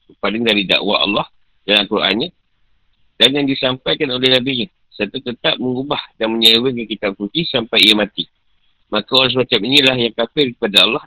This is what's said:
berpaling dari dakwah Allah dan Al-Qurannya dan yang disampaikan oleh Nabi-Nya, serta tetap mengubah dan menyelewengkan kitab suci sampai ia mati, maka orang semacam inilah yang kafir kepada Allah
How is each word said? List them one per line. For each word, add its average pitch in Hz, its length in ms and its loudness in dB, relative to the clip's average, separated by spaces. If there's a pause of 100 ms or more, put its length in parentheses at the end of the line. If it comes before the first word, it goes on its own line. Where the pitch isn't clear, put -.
berpaling 107 340 -4
dari 107 220 2
dakwah 87 400 0
Allah 107 220 -2 (420)
dan 104 160 2
Al-Qurannya 98 480 -2 (880)
dan 135 160 6
yang 143 80 2
disampaikan 135 640 -2
oleh 127 240 0
Nabi-Nya, 127 400 0 (200)
serta 107 280 -6
tetap 131 400 -4
mengubah 131 400 -4 (160)
dan 110 160 -2
menyelewengkan 117 560 0
kitab 104 320 -4
suci 156 240 -4
sampai 113 400 0
ia 107 80 6
mati, 104 320 -2 (640)
maka 107 240 -4
orang 131 240 2
semacam 120 320 0
inilah 131 320 4
yang 117 160 0
kafir 120 400 -2
kepada 98 280 2
Allah 113 220 -2